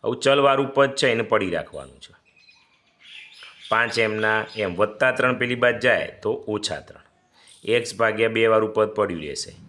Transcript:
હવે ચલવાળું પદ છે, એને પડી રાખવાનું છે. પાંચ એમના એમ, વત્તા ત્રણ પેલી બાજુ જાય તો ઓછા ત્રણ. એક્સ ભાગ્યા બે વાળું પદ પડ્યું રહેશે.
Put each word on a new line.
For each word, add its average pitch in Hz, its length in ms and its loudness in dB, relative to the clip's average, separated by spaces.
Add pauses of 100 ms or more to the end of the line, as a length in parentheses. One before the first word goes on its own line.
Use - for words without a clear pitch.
હવે 120 200 -2
ચલવાળું 139 520 4
પદ 139 140 4 (100)
છે, 131 120 4
એને 113 180 0
પડી 98 240 2
રાખવાનું 69 500 -10
છે. - 80 -20 (1600)
પાંચ 113 240 0 (120)
એમના 110 340 0 (160)
એમ, 98 240 -2
વત્તા 123 360 0
ત્રણ 127 240 0
પેલી 120 220 -4
બાજુ 117 240 2
જાય 95 240 2 (120)
તો 104 80 -2 (240)
ઓછા 82 340 -6
ત્રણ. - 180 -20 (680)
એક્સ 117 240 -2
ભાગ્યા 113 360 2
બે 113 160 4
વાળું 110 240 2
પદ 107 220 2
પડ્યું 92 260 -2
રહેશે. 69 280 -10 (160)